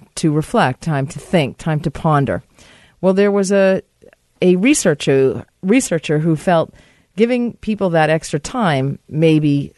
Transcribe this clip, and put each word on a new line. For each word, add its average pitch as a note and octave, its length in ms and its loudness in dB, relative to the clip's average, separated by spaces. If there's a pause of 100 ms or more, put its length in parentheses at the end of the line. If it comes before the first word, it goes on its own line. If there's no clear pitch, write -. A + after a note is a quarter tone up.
(160)
to D#3 160 0
reflect, D3+ 480 -2
time C#3 260 -4
to - 120 -12
think, - 380 -2
time D3+ 240 -4
to D3 100 -4
ponder. C#3+ 520 -2 (580)
Well, F#3+ 140 2
there G3+ 180 2
was G3+ 200 0
a, F#3+ 300 2 (600)
a F3+ 140 4
researcher, D3+ 880 0 (160)
researcher F3+ 560 0
who D#3+ 180 0
felt E3 380 0 (420)
giving A#3+ 380 0
people G3+ 360 -4
that D#3 180 2
extra D#3+ 300 -2
time C#3+ 580 -2 (120)
maybe D#3 680 0